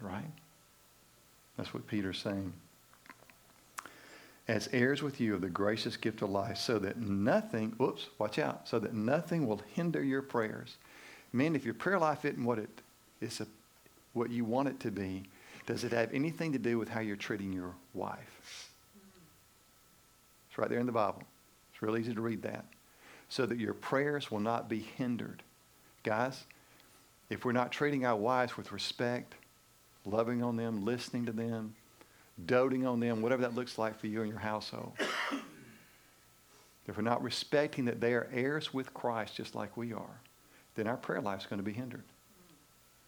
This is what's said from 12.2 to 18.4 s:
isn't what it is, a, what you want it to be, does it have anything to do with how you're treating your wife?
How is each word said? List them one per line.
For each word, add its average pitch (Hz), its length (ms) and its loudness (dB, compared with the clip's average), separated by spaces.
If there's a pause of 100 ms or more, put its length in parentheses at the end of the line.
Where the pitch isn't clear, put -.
isn't 139 180 -2
what 120 160 2
it - 220 -8 (400)
is, 120 180 -4
a, 110 80 -6 (680)
what 117 180 0
you 120 120 0
want 127 240 2
it 131 140 -4
to 113 100 -2
be, 95 320 -4 (420)
does 107 180 -2
it 95 80 -2
have 113 220 2
anything 160 380 0
to 131 80 2
do 117 180 2
with 107 120 0
how 117 100 -2
you're 107 160 -2
treating 98 380 -4
your 90 200 -4 (200)
wife? - 760 -8 (1800)